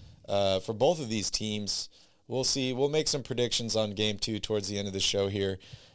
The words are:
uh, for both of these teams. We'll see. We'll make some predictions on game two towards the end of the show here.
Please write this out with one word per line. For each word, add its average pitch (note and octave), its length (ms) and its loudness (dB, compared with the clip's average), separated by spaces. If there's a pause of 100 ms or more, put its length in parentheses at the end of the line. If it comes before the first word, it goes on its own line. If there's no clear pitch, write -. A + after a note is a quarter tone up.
(300)
uh, G2 320 4
for A2+ 120 -4
both D3+ 280 2
of A#2+ 80 -6
these G#2+ 200 0
teams. G#2 600 -4 (400)
We'll B2+ 160 -2
see. C3 260 0
We'll C3 160 2
make D3 220 0
some C#3 140 0
predictions A#2 520 0
on G#2+ 160 2
game G#2 260 0
two G#2+ 220 -2
towards G#2 300 -2
the G2+ 100 -2
end G2+ 80 -4
of F#2+ 60 -4
the F#2+ 80 -2
show G2 260 2
here. G2 320 0 (340)